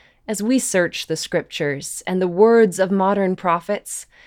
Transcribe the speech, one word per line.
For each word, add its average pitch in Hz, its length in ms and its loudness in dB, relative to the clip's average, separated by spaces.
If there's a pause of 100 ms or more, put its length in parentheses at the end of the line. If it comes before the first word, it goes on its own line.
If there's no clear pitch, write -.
(280)
As 202 140 -4
we 240 160 0
search 180 480 -2
the 160 100 -4
scriptures - 920 -6
and 185 120 -2
the 185 80 0
words 208 520 4
of 185 100 2
modern 190 460 2
prophets, - 720 -4 (200)